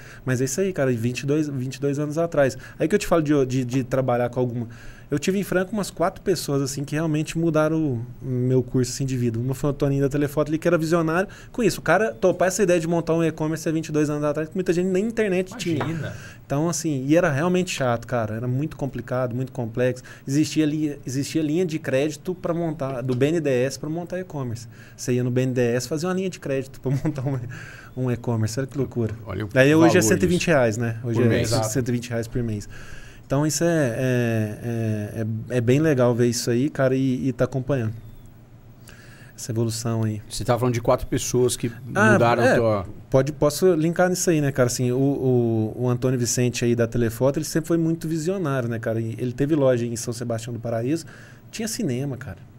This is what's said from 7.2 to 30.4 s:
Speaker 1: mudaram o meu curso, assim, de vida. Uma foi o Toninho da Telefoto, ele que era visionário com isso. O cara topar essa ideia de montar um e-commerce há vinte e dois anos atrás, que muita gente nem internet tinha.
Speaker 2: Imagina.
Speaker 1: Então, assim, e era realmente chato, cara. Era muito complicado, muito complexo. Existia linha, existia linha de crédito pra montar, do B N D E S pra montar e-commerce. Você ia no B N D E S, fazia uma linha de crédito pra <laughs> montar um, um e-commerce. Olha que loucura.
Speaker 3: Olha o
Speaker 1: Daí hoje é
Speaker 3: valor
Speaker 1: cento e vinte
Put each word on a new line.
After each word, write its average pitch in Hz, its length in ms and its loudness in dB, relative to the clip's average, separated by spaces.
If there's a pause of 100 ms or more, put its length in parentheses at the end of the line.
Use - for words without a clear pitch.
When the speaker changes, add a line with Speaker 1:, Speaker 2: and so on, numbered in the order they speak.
Speaker 1:
mudaram 156 680 2 (200)
o - 20 -10
meu 127 380 2
curso, 123 280 0
assim, - 140 -4
de 131 100 -2
vida. 120 220 0
Uma 123 160 -2
foi 143 160 -2
o 139 40 -2
Toninho 139 280 0
da 139 80 2
Telefoto, 143 400 0
ele 156 80 0
que 160 100 0
era 170 120 4
visionário 160 500 0 (220)
com - 100 -4
isso. 196 180 2
O - 40 -16
cara 196 280 2
topar 175 360 2
essa 190 160 0
ideia 175 160 4
de 160 80 -4
montar 165 260 0
um 165 100 2
e-commerce 160 460 -2
há - 20 0
vinte 160 180 -2
e - 20 -6
dois 151 180 2
anos 147 140 -2
atrás, 151 260 -2
que - 60 -10
muita 185 180 0
gente 180 140 2
nem 190 180 2
internet 202 520 0
tinha. 170 180 -2
Speaker 2:
Imagina. 139 360 -4 (320)
Speaker 1:
Então, 147 240 0
assim, 151 380 -2
e 147 100 6
era 175 140 4
realmente 180 400 2
chato, 117 380 -2
cara. 113 260 -2
Era 113 140 -4
muito 135 280 -2
complicado, 127 600 -4
muito 127 160 -4
complexo. 123 520 -2 (240)
Existia 151 380 2
linha, 151 400 -2
existia 139 380 -2
linha 165 240 0
de 160 100 -4
crédito 147 560 -2
pra - 180 -6
montar, 135 500 -4
do 127 140 -2
B 131 120 2
N 170 120 2
D 147 80 -2
E 127 160 2
S 131 140 -2
pra 151 100 -10
montar 170 320 -6
e-commerce. 135 480 -8 (300)
Você - 160 -2
ia 123 100 2
no 127 60 0
B 123 140 2
N 131 100 0
D 123 80 2
E 120 140 2
S, 123 120 -2
fazia 165 220 -2
uma 180 60 -2
linha 190 160 -2
de - 80 -12
crédito 135 420 -6
pra - 80 -2
<laughs> 143 160 2
montar 147 220 -4
um, 135 120 -2 (560)
um 127 160 0
e-commerce. 117 480 -2
Olha 135 80 -2
que 139 100 -10
loucura. 117 360 -2 (140)
Speaker 3:
Olha 101 180 -4
o 101 80 -8
Speaker 1:
Daí 135 220 6
hoje 165 220 8
é 180 40 6
Speaker 3:
valor - 120 4
Speaker 1:
cento 180 100 2
e 180 40 4
vinte 175 200 2